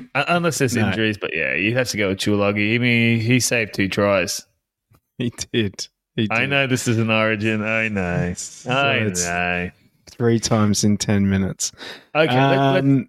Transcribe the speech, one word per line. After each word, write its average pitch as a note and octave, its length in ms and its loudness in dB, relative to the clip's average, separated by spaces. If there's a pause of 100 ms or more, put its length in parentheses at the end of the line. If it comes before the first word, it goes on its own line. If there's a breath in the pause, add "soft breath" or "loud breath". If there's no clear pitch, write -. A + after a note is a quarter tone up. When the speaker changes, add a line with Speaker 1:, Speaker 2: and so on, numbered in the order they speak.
(140)
Speaker 1:
Un-, C#3+ 140 0
unless E3+ 300 0
there's B2 180 0
Speaker 2:
No. A2 120 2
Speaker 1:
injuries, G#2 300 0
but - 160 -6
yeah, C#2+ 200 -2
you G2 200 0
have B2 140 0
to - 80 -6
go G2+ 120 0
with G2 100 -2
Tuilagi. G#2 560 0
I A#2+ 40 0
mean, A#2 420 2
he A#2+ 200 2
saved A2+ 340 -2
two G2 140 0
tries. G2 540 0 (760)
Speaker 2:
He A#2+ 120 -4 (220)
did. G#2+ 360 -4 (260)
He A2+ 160 0
Speaker 1:
I A2+ 100 0
Speaker 2:
did. C3 100 0
Speaker 1:
know C#3 160 2
this B2+ 220 -2
is A2+ 100 2
an A2+ 120 0
Origin. A2 520 0
I A2 260 -2
know. F2+ 480 -2
Speaker 2:
So - 340 -12
Speaker 1:
I C#3 260 0
Speaker 2:
it's F#2+ 280 -2
Speaker 1:
know. F2 460 -2 (400)
Speaker 2:
three A#2 300 0
times G#2+ 440 2
in G#2 120 4
ten G2 320 2
minutes. F#2+ 440 -2 (420 loud breath)
Speaker 1:
Okay, D#3 200 2
let, C3+ 240 4
Speaker 2:
Um, C#3 500 2